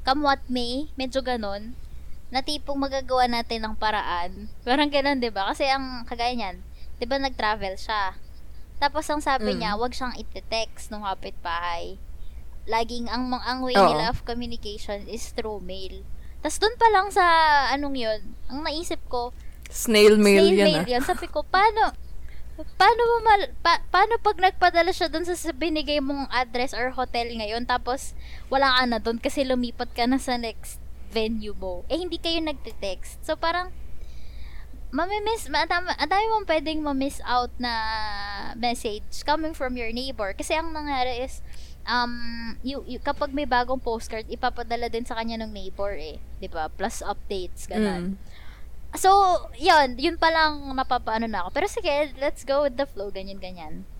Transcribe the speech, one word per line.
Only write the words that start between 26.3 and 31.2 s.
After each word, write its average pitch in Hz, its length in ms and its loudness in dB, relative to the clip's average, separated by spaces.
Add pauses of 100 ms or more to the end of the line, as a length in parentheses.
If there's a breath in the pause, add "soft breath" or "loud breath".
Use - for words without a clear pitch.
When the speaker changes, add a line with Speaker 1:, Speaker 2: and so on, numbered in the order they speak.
Speaker 1:
or 247 180 -2
hotel 254 400 -2
ngayon, 226 320 -4
tapos 247 480 -2 (360 soft breath)
wala 269 260 4
ka 254 120 6
na 233 140 2
dun 233 180 0
kasi 294 240 -2
lumipat 247 500 0
ka 240 120 0
na 254 160 4
sa 254 160 -2
next - 480 -8 (260)
venue 220 460 -2